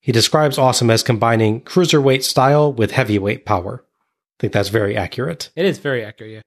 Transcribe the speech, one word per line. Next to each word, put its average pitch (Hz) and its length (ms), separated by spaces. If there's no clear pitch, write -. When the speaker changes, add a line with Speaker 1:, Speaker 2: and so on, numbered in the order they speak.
Speaker 1:
He 131 120
describes 139 460
Awesome 123 320
as 113 120
combining 113 600
cruiserweight 139 600
style 143 500
with 113 200
heavyweight 107 520
power. 101 400
I - 560
think 110 120
that's 98 160
very 104 280
accurate. 123 600
Speaker 2:
It 170 100
is 165 120
very 127 260
accurate, 110 280
yeah. 107 140